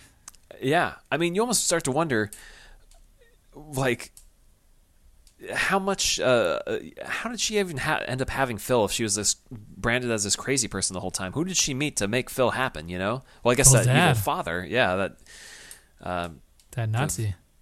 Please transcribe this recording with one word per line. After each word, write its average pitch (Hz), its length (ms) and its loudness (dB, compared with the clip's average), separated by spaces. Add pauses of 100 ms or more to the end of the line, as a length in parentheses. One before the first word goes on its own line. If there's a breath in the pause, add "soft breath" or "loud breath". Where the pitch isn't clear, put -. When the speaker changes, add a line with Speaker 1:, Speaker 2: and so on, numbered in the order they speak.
(600 loud breath)
Speaker 1:
Yeah, 135 340 0 (180)
I 139 60 2
mean, 170 180 0
you 202 60 4
almost 233 240 2
start 170 200 2
to 135 60 0
wonder, 127 400 2 (1200 loud breath)
like, 139 580 -4 (1400)
how - 260 0
much, 190 400 0
uh, 95 460 4
uh, - 140 -4 (260)
how - 240 -6
did 226 100 -8
she 214 200 0
even 180 180 -2
ha-, 151 300 0
end 131 140 -4
up - 80 -2
having 127 280 0
Phil 117 280 2
if 95 60 0
she - 120 -2
was 104 120 0
this 104 200 0 (160)
branded 120 600 -2
as 107 120 0
this 101 120 0
crazy 123 320 0
person 95 260 -4
the 92 60 -6
whole 90 120 -6
time? 92 220 -6
Who 160 120 -2
did 190 120 -4
she - 160 2
meet 139 240 -2
to 101 100 0
make 120 220 0
Phil 120 220 2
happen, 87 380 -4
you 90 80 -6
know? 107 260 -2 (200 soft breath)
Well, 120 80 6
I 127 40 4
guess 135 160 8
Speaker 2:
Phil's 113 140 6
Speaker 1:
that 123 80 4
Speaker 2:
dad. 160 180 6
Speaker 1:
evil 113 100 0
father, 95 460 -2
yeah, 98 280 2
that, 95 220 -2 (840 loud breath)
um, 87 400 -6 (300)
Speaker 2:
That 113 200 -2
Speaker 1:
the 110 80 0
Speaker 2:
Nazi. 117 360 -4 (260)